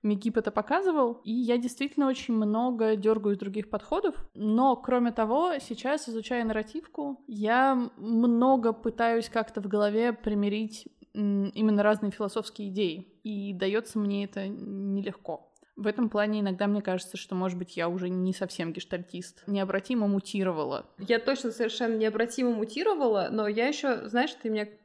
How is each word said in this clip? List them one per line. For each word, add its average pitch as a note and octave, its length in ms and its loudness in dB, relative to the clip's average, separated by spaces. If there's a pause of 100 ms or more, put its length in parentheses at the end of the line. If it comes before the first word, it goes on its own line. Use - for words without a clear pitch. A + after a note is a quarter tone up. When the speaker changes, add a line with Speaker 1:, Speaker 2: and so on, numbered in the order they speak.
Speaker 1:
мигип G#3 320 2
это G#3+ 140 0
показывал, C#4 720 2
и G#3+ 80 -6
я A#3+ 260 2
действительно C4+ 520 0
очень C4 240 -2
много A3 640 2
дёргаю G#3 380 2
из F#3+ 40 -8
других G#3 300 -8
подходов, E4+ 460 -2 (180)
но, A#3+ 420 4
кроме B3 380 0
того, B3+ 480 2
сейчас, C4+ 480 -4
изучая A#3 340 -2
нарративку, B3 840 -6
я B3 720 2
много A#3 800 4
пытаюсь A#3 560 0
как-то A3 320 -2
в G3+ 80 -6
голове G#3 420 2
примирить, G#3+ 800 -2 (240)
м, G3+ 420 2
именно G#3 280 4
разные G#3 280 2
философские G#3 560 -6
идеи, F#3 400 -2 (160)
и G3+ 300 -6
даётся G3+ 440 -2
мне G3+ 280 0
это G3 240 -8
нелегко. G3 1000 -6 (280)
В G#3+ 100 -2
этом G#3+ 220 2
плане G#3+ 320 0
иногда G3 260 0
мне G#3 140 2
кажется, F#3 360 -4
что, - 160 -10
может F#3 240 -2
быть, F3+ 200 -8
я E3+ 100 0
уже F3+ 220 -4
не F#3 240 0
совсем F3+ 400 -6
гештальтист, - 720 -10
необратимо G3+ 600 0
мутировала. F#3 800 -2 (140)
Speaker 2:
Я G#3+ 180 0
точно A#3+ 340 0
совершенно A3+ 440 -2
необратимо A3+ 560 0
мутировала, A3+ 800 0
но G#3 160 0
я A3+ 220 0
ещё, C#4 380 -2
знаешь, A#3+ 360 0
ты A3+ 80 -2
меня G#3 160 -2 (180)